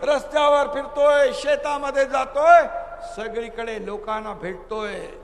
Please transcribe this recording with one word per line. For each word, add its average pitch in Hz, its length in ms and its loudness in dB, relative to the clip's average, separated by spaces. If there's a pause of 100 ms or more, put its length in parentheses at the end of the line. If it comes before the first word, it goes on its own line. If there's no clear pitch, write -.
रस्त्यावर 294 680 2
फिरतोय, 285 600 2
शेतामध्ये 285 720 -2
जातोय, 277 640 6 (480)
सगळीकडे 226 720 -8
लोकांना 214 480 -8
भेटतोय. 185 760 -10 (160)